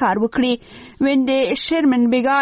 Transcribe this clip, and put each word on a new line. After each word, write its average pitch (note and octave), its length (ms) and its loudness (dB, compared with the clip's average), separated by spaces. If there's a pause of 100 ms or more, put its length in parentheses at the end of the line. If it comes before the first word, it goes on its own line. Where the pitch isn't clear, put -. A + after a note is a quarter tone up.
کار G#3 240 0
وکړي. B3 300 0 (460)
وینډي C4+ 540 0
شیرمن C4+ 560 0
بیګا B3+ 320 0